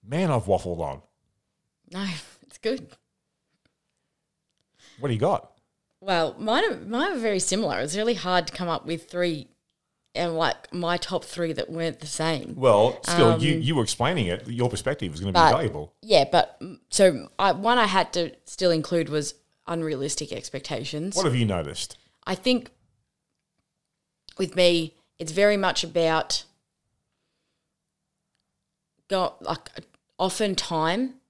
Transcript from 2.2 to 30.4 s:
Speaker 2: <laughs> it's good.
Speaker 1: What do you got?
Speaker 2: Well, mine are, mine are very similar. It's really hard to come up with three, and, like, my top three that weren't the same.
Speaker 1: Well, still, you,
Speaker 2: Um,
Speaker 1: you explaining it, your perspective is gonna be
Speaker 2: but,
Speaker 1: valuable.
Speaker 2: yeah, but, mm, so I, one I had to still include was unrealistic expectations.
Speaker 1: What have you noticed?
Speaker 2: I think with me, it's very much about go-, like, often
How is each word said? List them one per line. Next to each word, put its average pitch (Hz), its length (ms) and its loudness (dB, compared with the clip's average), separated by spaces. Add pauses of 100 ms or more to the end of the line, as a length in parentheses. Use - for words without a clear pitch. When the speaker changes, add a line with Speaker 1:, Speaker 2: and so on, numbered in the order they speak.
Speaker 2:
<laughs> - 180 -20
it's - 140 -20
good. - 300 -6 (2000)
Speaker 1:
What 135 80 -4
do 123 60 2
you 107 80 0
got? 180 300 0 (500)
Speaker 2:
Well, 170 360 0
mine 226 320 0
are, - 80 -4
mine 247 360 -4
are 294 60 -4
very 214 200 0
similar. 185 400 -2
It's 147 160 -4
really 220 180 0
hard 180 340 0
to - 60 -12
come 175 140 -6
up 165 180 -4
with 160 240 -8
three, 175 380 -2 (680)
and, 170 220 -2
like, - 360 -2
my 175 240 -2
top - 260 -4
three 165 300 -6
that - 160 -6
weren't 165 300 -6
the 151 80 -14
same. 160 480 -4
Speaker 1:
Well, 120 480 6
still, 131 380 4
you, 151 140 2
Speaker 2:
Um, 160 60 -2
Speaker 1:
you 135 200 2
explaining 127 460 0
it, 87 200 -4
your 120 220 0
perspective 107 440 -4
is 78 60 -10
gonna 98 120 -4
be 92 40 0
Speaker 2:
but, 165 160 8
Speaker 1:
valuable. 76 500 -2
Speaker 2:
yeah, 190 300 6
but, - 280 2
mm, - 200 -14 (100)
so 165 480 4
I, 196 140 2
one 220 260 0
I 226 100 4
had 185 260 0
to 170 180 -4 (140)
still 180 260 0
include 160 380 0
was 147 260 -4 (320)
unrealistic 156 640 -6
expectations. 147 840 -8
Speaker 1:
What 190 100 2
have 127 100 2
you 120 100 4
noticed? 85 520 -4 (280)
Speaker 2:
I 190 100 -4
think 247 340 0 (1700)
with 190 180 -6
me, 170 400 4 (240)
it's 160 120 -10
very 202 260 4
much 190 260 0
about 160 600 0 (2750)
go-, 185 340 -2
like, - 280 -8 (500)
often 190 360 -2